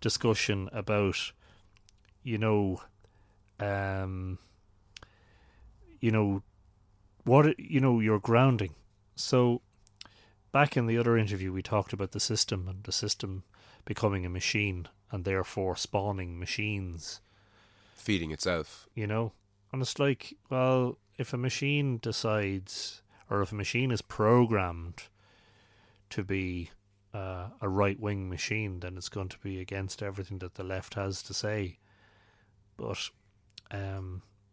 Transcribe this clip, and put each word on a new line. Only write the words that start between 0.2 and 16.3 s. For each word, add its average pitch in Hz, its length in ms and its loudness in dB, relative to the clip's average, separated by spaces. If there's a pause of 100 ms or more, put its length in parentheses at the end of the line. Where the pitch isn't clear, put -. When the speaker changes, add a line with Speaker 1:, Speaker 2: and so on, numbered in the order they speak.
Speaker 1:
about, 104 600 0 (920)
you 113 160 -2
know, 104 440 4 (760)
um, 95 800 -2 (1600)
you 117 100 2
know, 101 320 4 (800)
what, 147 340 8
you - 220 0
know, 123 200 6
your 107 180 6
grounding. 113 560 4 (400)
So, 123 480 4 (880)
back 143 240 4
in 120 100 4
the 113 120 2
other 117 180 4
interview, 95 360 0
we 92 100 -2
talked - 320 0
about 95 180 -2
the 104 80 -4
system 95 480 0
and 95 160 -10
the - 80 -8
system - 520 -4 (420)
becoming 98 400 0
a - 40 -4
machine 92 580 -2 (220)
and 92 140 -4
therefore 95 520 0
spawning 95 600 -2